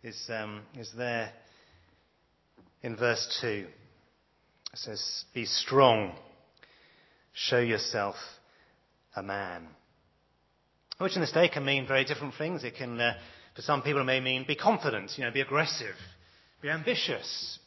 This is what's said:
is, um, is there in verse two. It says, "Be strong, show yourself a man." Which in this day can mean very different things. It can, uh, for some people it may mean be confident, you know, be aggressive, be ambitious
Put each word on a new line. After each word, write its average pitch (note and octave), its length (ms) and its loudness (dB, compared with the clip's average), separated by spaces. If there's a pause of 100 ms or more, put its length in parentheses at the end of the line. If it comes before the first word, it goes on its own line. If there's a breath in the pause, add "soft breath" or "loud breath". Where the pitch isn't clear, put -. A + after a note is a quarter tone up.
is, A2+ 260 -12
um, G#2+ 340 -6 (140)
is A2 180 -14
there A#2 360 -2 (1500 soft breath)
in A#2 140 -6
verse A#2 420 0
two. G#2 280 -4 (1040)
It - 60 -14
says, - 540 -8
"Be A#2 120 -4
strong, A2+ 680 6 (1200 soft breath)
show - 260 2
yourself G#2 560 0 (1000 soft breath)
a G2 80 -6
man." F2+ 460 -6 (1300)
Which F#3 180 0
in F3+ 60 2
this D3+ 100 0
day E3+ 160 8
can D3+ 160 0
mean C3+ 240 2
very C3+ 160 4
different C#3 320 -4
things. D#3+ 300 -6
It A#2 100 -8
can, A#2+ 240 -6
uh, A#2 180 2 (380 loud breath)
for - 80 -12
some C#3+ 180 2
people C#3+ 200 2
it - 20 2
may C3 160 4
mean C3 280 -2
be D3 80 0
confident, B2 600 0
you C3+ 60 -4
know, A#2+ 80 -2
be C3+ 100 2
aggressive, C3+ 540 0 (680 soft breath)
be D3 80 -6
ambitious - 960 -4